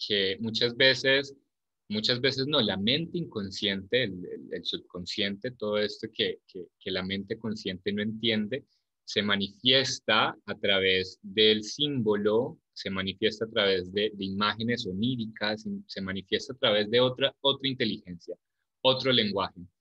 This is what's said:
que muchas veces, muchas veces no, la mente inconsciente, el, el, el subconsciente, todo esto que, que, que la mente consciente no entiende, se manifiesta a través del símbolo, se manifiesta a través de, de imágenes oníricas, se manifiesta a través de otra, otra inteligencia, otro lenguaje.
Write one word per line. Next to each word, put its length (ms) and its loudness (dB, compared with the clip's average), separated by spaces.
que 320 0
muchas 360 0
veces, 600 4
muchas 320 0
veces 260 0
no, 120 2
la 180 0
mente 420 0
inconsciente, 840 -2
el, 100 -4
el, 280 -12
el 120 -8
subconsciente, 880 -6
todo 260 -4
esto 340 -4
que, 360 -2
que, 200 -14
que 100 -8
la 140 -2
mente 340 -4
consciente 540 -6
no 100 -2
entiende, 640 -2
se 200 -2
manifiesta 1200 2
a 120 -6
través 640 2
del 420 4
símbolo, 960 0
se 180 -8
manifiesta 540 -2
a 60 -2
través 420 2
de, 220 0
de 100 -6
imágenes 640 -2
oníricas, 800 -2
se 140 -10
manifiesta 520 -4
a 40 -18
través 320 2
de 120 4
otra, 400 0
otra 260 0
inteligencia, 680 -4
otro 300 4
lenguaje. 480 2